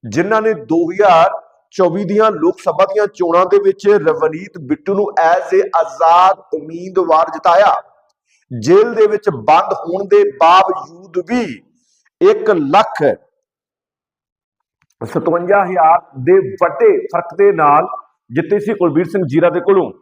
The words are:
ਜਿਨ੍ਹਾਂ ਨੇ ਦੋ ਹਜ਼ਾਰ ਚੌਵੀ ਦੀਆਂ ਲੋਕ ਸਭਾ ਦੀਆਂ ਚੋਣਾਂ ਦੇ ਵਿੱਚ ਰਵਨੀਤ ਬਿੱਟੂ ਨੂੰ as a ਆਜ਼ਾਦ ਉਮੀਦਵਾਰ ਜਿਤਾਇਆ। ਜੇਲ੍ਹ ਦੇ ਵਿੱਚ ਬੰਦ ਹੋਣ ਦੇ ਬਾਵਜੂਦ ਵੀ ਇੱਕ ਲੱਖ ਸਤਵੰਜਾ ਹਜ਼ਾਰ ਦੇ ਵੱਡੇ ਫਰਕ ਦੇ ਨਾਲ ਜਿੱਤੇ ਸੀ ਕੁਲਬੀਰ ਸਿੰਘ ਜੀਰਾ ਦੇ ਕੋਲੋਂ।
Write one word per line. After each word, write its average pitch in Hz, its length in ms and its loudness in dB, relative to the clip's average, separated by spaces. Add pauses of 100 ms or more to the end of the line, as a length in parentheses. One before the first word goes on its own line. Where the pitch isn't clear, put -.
ਜਿਨ੍ਹਾਂ 196 320 -2
ਨੇ 220 120 0
ਦੋ 170 380 -2
ਹਜ਼ਾਰ 185 380 4 (420)
ਚੌਵੀ 185 320 -2
ਦੀਆਂ 208 280 0
ਲੋਕ 170 280 -4
ਸਭਾ 190 260 0
ਦੀਆਂ 202 220 -2
ਚੋਣਾਂ 175 380 0
ਦੇ 196 120 2
ਵਿੱਚ 196 300 0
ਰਵਨੀਤ 160 720 -2
ਬਿੱਟੂ 151 360 -6
ਨੂੰ 202 120 -2
as 175 540 0
a 196 160 -2
ਆਜ਼ਾਦ 170 640 2 (140)
ਉਮੀਦਵਾਰ 165 760 -2
ਜਿਤਾਇਆ। 175 520 2 (800)
ਜੇਲ੍ਹ 202 360 2
ਦੇ 214 120 4
ਵਿੱਚ 208 220 -2
ਬੰਦ 151 440 0
ਹੋਣ 190 340 -6
ਦੇ 202 240 2
ਬਾਵਜੂਦ 180 880 0 (120)
ਵੀ 214 320 -6 (600)
ਇੱਕ 208 300 2
ਲੱਖ 165 520 0 (2000)
ਸਤਵੰਜਾ 175 600 0
ਹਜ਼ਾਰ 170 360 2 (180)
ਦੇ 185 440 0
ਵੱਡੇ 170 440 0
ਫਰਕ 170 300 -8
ਦੇ 202 140 4
ਨਾਲ 156 360 2 (440)
ਜਿੱਤੇ 170 280 -2
ਸੀ 220 140 -4
ਕੁਲਬੀਰ 170 320 0
ਸਿੰਘ 185 220 -4
ਜੀਰਾ 165 220 0
ਦੇ 175 100 -4
ਕੋਲੋਂ। 175 320 0 (100)